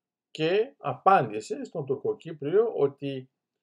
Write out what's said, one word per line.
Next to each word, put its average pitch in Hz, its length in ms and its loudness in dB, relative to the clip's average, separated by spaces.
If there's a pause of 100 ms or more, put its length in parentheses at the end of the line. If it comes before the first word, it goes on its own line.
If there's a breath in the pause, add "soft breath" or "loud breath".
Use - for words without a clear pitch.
(320)
και 196 460 0
απάντησε 135 880 2
στον 165 220 -8
Τουρκοκύπριο 156 920 -2
ότι 139 540 -4 (340)